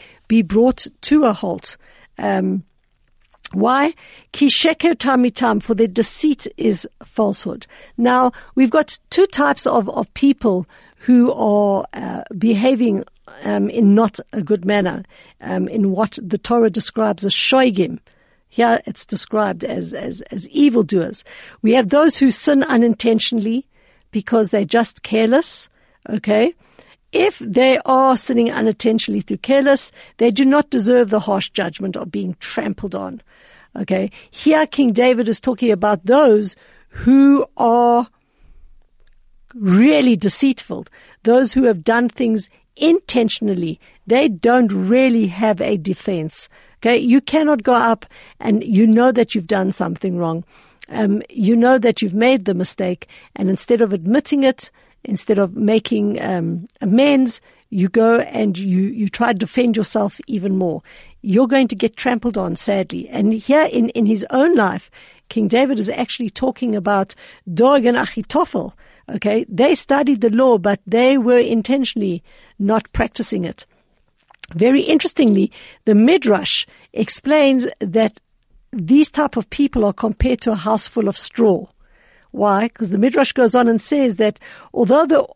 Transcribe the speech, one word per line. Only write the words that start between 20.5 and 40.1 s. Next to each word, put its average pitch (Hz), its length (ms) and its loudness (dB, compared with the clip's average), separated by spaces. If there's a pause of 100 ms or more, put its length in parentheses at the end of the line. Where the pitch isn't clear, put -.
We 220 120 2
have 240 160 2
those 294 280 2
who 269 140 4
sin 277 320 0
unintentionally 233 1040 0 (440)
because 214 380 0
they're 202 160 0
just - 380 -2
careless, 226 640 -2 (400)
okay? 220 440 0 (580)
If 392 280 0
they 247 460 2
are 262 320 2
sinning 233 320 0
unintentionally 220 720 -2
through 202 160 -8
careless, 269 540 0 (260)
they 240 140 2
do 262 140 0
not 294 240 2
deserve 240 400 2
the 208 120 0
harsh 196 280 -4
judgment 185 460 -6
of - 160 -12
being 190 280 -6
trampled - 560 -8
on, 214 260 -10 (540)
okay? 190 360 -4 (200)
Here 311 340 0
King 254 280 0
David 240 340 2
is 220 140 -2
talking 240 300 -2
about 208 340 -2
those 220 500 4 (340)
who 277 560 4 (120)
are 240 500 2 (1500)
really 240 600 4